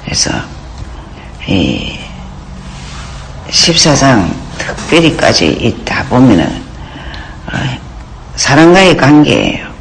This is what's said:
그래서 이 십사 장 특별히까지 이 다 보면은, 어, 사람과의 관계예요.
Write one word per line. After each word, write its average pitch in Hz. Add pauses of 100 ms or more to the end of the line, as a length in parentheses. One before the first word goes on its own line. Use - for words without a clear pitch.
그래서 - (1160)
이 - (1500)
십사 165
장 117 (240)
특별히까지 -
이 -
다 -
보면은, 117 (1000)
어, 135 (560)
사람과의 170
관계예요. 143 (140)